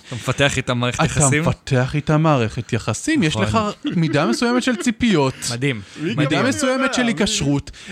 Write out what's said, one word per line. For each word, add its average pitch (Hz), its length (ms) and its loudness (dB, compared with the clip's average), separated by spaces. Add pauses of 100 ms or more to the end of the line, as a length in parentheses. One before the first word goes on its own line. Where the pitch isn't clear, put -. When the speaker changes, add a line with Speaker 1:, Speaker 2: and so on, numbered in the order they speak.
Speaker 1:
אתה 131 80 -10
מפתח 135 420 0
איתם 127 200 -2
מערכת 123 220 -2
Speaker 2:
אתה 160 60 2
Speaker 1:
יחסים? 143 360 2
Speaker 2:
מפתח 127 540 0
איתם 151 260 2
מערכת 123 520 0
יחסים, 185 500 0
יש - 140 0
Speaker 1:
נכון. - 60 0
Speaker 2:
לך 226 160 2 (380)
מידה 160 280 2
מסוימת 240 380 0
של 254 120 0
ציפיות. 214 580 2 (180)
Speaker 1:
מדהים. 120 300 -2 (200)
Speaker 3:
מי 160 140 -4
Speaker 2:
מידה 151 260 0
Speaker 3:
גם 240 80 2
Speaker 2:
מסוימת 254 320 0
Speaker 3:
יודע, 262 120 0
Speaker 2:
של 254 100 0
Speaker 3:
מי- 240 40 0
Speaker 2:
היקשרות, 151 640 0 (200)